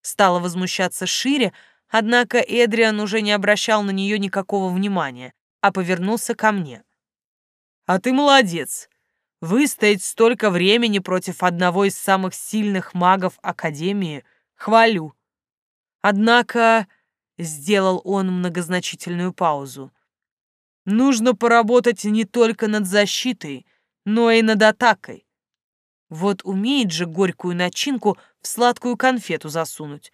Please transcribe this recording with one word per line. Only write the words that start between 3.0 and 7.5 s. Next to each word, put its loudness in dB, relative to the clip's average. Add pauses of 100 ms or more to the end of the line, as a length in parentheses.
не -2
обращал 2
на -4
нее -2
никакого -4
внимания, -4 (280)
а 4
повернулся -2
ко 2
мне. -8 (1040)